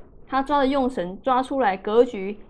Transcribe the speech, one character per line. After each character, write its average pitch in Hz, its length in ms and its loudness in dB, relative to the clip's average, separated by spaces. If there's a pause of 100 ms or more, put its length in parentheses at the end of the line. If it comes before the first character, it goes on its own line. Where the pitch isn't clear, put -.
(280)
他 269 160 -2
抓 285 160 0
的 269 80 2
用 269 200 0
神 185 360 -6
抓 254 180 2
出 269 200 -4
来， 196 140 0
格 214 300 4
局 208 320 -6 (120)